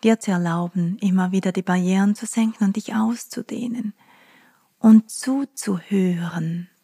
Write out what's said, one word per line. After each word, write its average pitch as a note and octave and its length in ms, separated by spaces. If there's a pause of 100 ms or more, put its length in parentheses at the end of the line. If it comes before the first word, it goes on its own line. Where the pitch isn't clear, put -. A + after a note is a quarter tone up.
Dir A3 160
zu - 120
erlauben, F3 680
immer F#3 320
wieder F#3+ 200
die F#3 120
Barrieren F#3 500
zu A3 140
senken A3+ 380
und G3 100
dich A3 180
auszudehnen. A3+ 1000 (840)
Und A3 320
zuzuhören. F3 1600 (140)